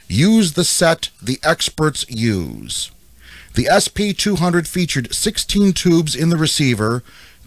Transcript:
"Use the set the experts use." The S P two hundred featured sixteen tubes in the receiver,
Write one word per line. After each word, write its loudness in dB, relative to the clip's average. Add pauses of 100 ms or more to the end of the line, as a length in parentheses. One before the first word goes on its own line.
"Use 4
the 0
set 0 (100)
the -6
experts -2
use." -4 (640)
The 0
S 4
P -2
two -2
hundred 0
featured -4
sixteen 0
tubes 0
in 0
the 0
receiver, 0 (440)